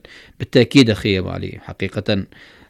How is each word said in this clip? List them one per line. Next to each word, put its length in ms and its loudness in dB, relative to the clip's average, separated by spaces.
بالتأكيد 500 4
أخي 300 0
أبو 100 -6
علي، 320 -10
حقيقة 640 -4